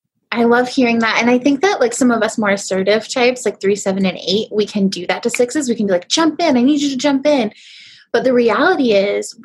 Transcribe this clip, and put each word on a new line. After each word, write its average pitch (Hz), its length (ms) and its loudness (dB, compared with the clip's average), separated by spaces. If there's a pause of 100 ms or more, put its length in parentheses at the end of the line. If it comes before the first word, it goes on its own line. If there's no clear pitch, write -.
(320)
I 233 140 0
love 240 220 2
hearing 233 320 0
that. 220 220 0
And 240 80 0
I 247 80 4
think 277 240 0
that, 392 180 2
like, 240 140 0
some 254 180 0
of 233 120 0
us 214 160 -2
more 208 100 0
assertive 196 600 -2
types, 247 340 0
like 202 160 -6
three, 202 140 0
seven, 196 300 -2
and 180 120 -4 (100)
eight, 202 240 -2
we 208 140 0
can 196 220 0
do 185 200 -8
that 185 160 -4
to 240 60 -2
sixes. 247 400 -2
We 214 60 -2
can 214 100 -2
be 190 80 -2
like, 175 140 -2
"Jump 320 340 0
in. 294 160 2
I 233 60 2
need 285 180 2
you 285 80 0
to 269 80 -6
jump 277 300 0
in." 254 260 2 (580)
But - 120 0
the 254 100 2
reality 247 600 2
is 202 520 -2